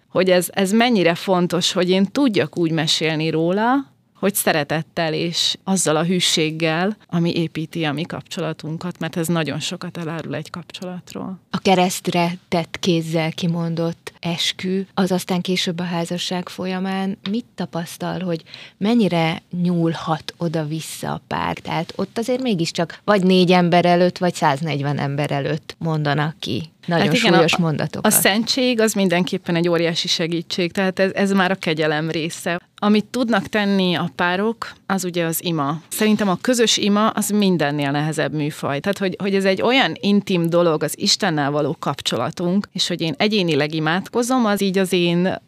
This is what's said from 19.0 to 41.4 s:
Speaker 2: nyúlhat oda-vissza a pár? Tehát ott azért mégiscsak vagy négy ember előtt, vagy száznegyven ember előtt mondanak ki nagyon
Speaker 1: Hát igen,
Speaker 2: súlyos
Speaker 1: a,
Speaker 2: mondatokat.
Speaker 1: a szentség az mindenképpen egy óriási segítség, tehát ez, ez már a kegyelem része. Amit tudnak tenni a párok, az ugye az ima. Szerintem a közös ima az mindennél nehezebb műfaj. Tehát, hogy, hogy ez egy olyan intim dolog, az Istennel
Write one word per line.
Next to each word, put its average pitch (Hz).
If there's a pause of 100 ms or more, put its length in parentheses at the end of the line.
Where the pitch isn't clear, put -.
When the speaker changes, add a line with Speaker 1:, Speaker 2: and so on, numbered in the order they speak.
Speaker 2:
nyúlhat 165
oda-vissza 160
a -
pár? 85
Tehát 165
ott 196
azért 247
mégiscsak 170
vagy 202
négy 185
ember 175
előtt, 175
vagy 180
száznegyven 143
ember 143
előtt 147
mondanak 151
ki 123 (140)
nagyon 170
Speaker 1:
Hát -
igen, 226
Speaker 2:
súlyos 185
Speaker 1:
a, -
Speaker 2:
mondatokat. 165
Speaker 1:
a -
szentség 233
az 220
mindenképpen 180
egy 170
óriási 165
segítség, 170
tehát 190
ez, 190
ez 196
már 190
a 190
kegyelem 156
része. 165 (160)
Amit 208
tudnak 226
tenni 196
a 160
párok, 190 (140)
az 190
ugye 175
az 165
ima. 156
Szerintem 214
a 180
közös 233
ima 208
az -
mindennél 151
nehezebb 147
műfaj. 147
Tehát, 196
hogy, 190
hogy 196
ez 196
egy 190
olyan 220
intim 190
dolog, 165
az 151
Istennel 156